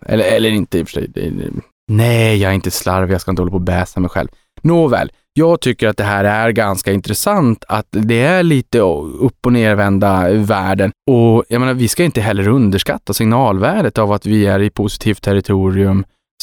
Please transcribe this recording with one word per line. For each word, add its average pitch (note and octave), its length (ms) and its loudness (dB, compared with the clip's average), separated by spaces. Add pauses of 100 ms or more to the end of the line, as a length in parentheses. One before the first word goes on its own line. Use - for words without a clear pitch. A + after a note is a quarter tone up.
Eller, A2 220 -2
eller A2 260 0
inte F#2+ 300 -2
i E2 40 -2
och - 40 -10
för - 60 -16
sig. - 140 -6
Det, - 220 -6
det, - 200 -8 (380)
nej, A2+ 500 2
jag G2 120 0
är F#2+ 60 0
inte F#2 160 -4
slarvig. F#2 420 -2
Jag F#2 80 -2
ska F#2+ 100 -6
inte F#2+ 100 -2
hålla F2+ 100 -2
på F#2+ 60 -2
och F2+ 40 -2
bäsa F2+ 380 -4
mig F2+ 100 -2
själv. D2+ 180 -4 (340)
Nåväl, D#3 500 2 (220)
jag E3 280 2
tycker A#2+ 260 -2
att G#2+ 100 -2
det G#2 60 -2
här G2+ 200 0
är G#2+ 280 0
ganska G2+ 400 -2
intressant, A#2 760 0
att G#2+ 220 -4
det A2+ 320 0
är F3 220 2
lite C3+ 360 0
upp- D#2+ 680 -2
och B2 80 2
nervända G2+ 800 2
världen. G2 580 0 (200)
Och A#2 380 4
jag A#2 100 0
menar, B2+ 140 0
vi B2+ 140 0
ska - 160 -2
inte D3 180 0
heller G2 260 -2
underskatta G2+ 680 0
signalvärdet A#2 840 0
av G#2 140 0
att G#2 140 -4
vi G#2+ 200 2
är G2 160 2
i G#2 80 0
positivt - 520 -4
territorium G2 840 0 (380)